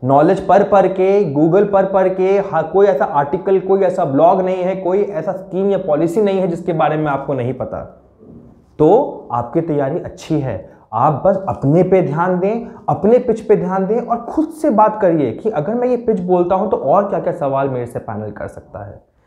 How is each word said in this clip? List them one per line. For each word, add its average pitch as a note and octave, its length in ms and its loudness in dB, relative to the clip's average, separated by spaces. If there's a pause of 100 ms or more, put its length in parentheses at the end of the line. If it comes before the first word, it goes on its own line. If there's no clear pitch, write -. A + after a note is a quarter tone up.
Knowledge D3+ 440 2
पढ़ F#3+ 160 6
पढ़ G3 240 4
के, F#3+ 480 0
Google F3 360 2
पढ़ G3 140 2
पढ़ F#3+ 220 2
के, F#3 160 -2
हाँ, F#3 480 0
कोई G3 160 4
ऐसा G3+ 180 2
article, F#3 540 0
कोई F#3+ 220 0
ऐसा F3+ 240 0
blog D#3+ 360 4
नहीं F#3 220 -2
है, F#3 120 -2
कोई F#3 260 -2
ऐसा F#3 300 -4
scheme F#3 380 -4
या G3 80 0
policy E3 440 0
नहीं G3 180 2
है F#3 80 0
जिसके E3+ 260 -4
बारे D#3 240 0
में D#3 100 -2
आपको C#3 260 -4
नहीं B2 200 -4
पता। A#2+ 260 -8 (1000)
तो G3 520 2
आपकी A#2+ 300 -2
तैयारी D3 380 -2
अच्छी - 400 -6
है, A#2+ 380 -8 (160)
आप B2 320 2
बस F#3+ 240 0
अपने C#3+ 340 2
पे F#3 180 4
ध्यान E3+ 380 0
दें, G#3+ 280 -2 (220)
अपने A3 300 4
पिच A3+ 220 -2
पे G#3+ 140 2
ध्यान F#3 320 -2
दें A3+ 140 0
और A#3 160 -4
खुद - 320 -4
से - 200 -2
बात G#3+ 320 2
करिए D#3+ 300 2
कि G#3 180 -6
अगर G#3 260 -4
मैं B3 120 -2
ये B3 100 0
पिच A3 220 -2
बोलता F3+ 360 2
हूँ G3 160 -2
तो - 60 -2
और F3+ 320 2
क्या-क्या E3+ 240 -4
सवाल C3+ 360 -2
मेरे B2 160 -6
से A#2 140 -10
पैनल G#2+ 320 -10
कर G#2 160 -10
सकता - 400 -16
है, - 140 -18 (260)